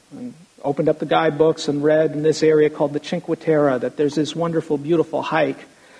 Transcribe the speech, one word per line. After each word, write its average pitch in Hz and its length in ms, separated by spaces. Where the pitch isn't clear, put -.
And 123 220
opened 147 280
up 151 80
the 160 80
guidebooks 160 600
and 143 160
read 156 300
in 147 100
this 156 200
area 156 260
called 151 240
the 147 100
Cinque 165 380
Terre 147 380
that 127 180
there's 147 200
this 156 200
wonderful, 165 400
beautiful 143 460
hike 147 420